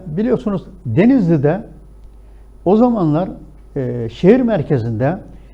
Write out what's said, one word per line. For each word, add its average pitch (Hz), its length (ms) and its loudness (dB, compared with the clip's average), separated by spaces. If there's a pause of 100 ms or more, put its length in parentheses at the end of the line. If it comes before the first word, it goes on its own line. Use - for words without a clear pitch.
biliyorsunuz 196 600 -4 (200)
Denizli'de 165 800 2 (960)
o 185 120 2
zamanlar, 190 540 0 (460)
e, 123 320 -6
şehir 220 320 4
merkezinde 143 800 -2 (360)